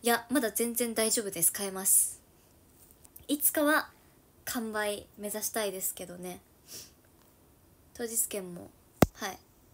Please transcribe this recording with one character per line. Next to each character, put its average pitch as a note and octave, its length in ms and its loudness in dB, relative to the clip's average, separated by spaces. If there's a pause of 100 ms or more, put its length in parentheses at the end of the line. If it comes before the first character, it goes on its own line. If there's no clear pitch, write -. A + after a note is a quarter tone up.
い A#3 40 2
や、 A#3 220 2
ま C4 120 2
だ A3 100 -2
全 A#3 240 -2
然 A#3 180 0
大 A3 160 2
丈 A3+ 140 2
夫 G3 80 -4
で E3+ 100 -4
す。 - 120 4
買 G3+ 140 -4
え F#3+ 40 -6
ま F#3+ 140 -6
す。 - 360 4 (1080)
い C#4+ 80 2
つ - 140 4
か D#4 120 2
は D4 260 2 (540)
完 A3 300 -6
売 G#3 340 -4 (100)
目 G#3 120 -8
指 G#3+ 120 -4
し - 80 -2
た A3 140 -2
い G3+ 80 -2
で F#3+ 80 -8
す - 140 -2
け F#3 120 -10
ど F3 120 -14
ね。 F3+ 240 -12 (1500)
当 A#3+ 120 -6
日 A3 220 0
券 F#3 260 -6
も、 F#3 160 -14 (440)
は G3+ 160 -8
い。 - 100 -12 (340)